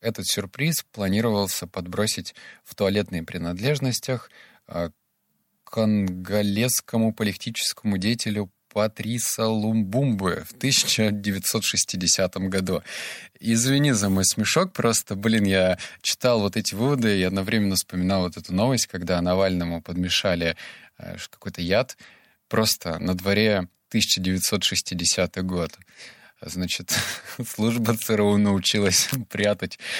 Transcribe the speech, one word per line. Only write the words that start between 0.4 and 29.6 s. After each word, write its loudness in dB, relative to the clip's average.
планировался 0
подбросить -4
в -20
туалетных 0
принадлежностях, -4
э, -4
конголезскому 0
политическому -2
деятелю -2
Патриса -2
Лумбумбы 0
в -18
тысяча 2
девятьсот -2
шестидесятом 0
году. -2
Извини 2
за 2
мой 4
смешок, 2
просто, 0
блин, 2
я 4
читал 2
вот 0
эти -2
выводы 2
и 2
одновременно 0
вспоминал 0
вот -4
эту -10
новость, 2
когда -2
Навальному 0
подмешали, 0
э, -12
ш-, -14
какой-то -10
яд. 0
Просто 0
на 0
дворе 2
тысяча 0
девятьсот 0
шестидесятый -2
год. -2
Значит, -4
<laughs> -12
служба 0
Ц -2
Р 2
У 4
научилась 2
<laughs> -10
прятать -2